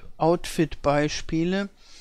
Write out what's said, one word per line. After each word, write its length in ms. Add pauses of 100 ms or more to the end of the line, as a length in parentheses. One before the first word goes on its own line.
(180)
Outfit-Beispiele. 1500 (320)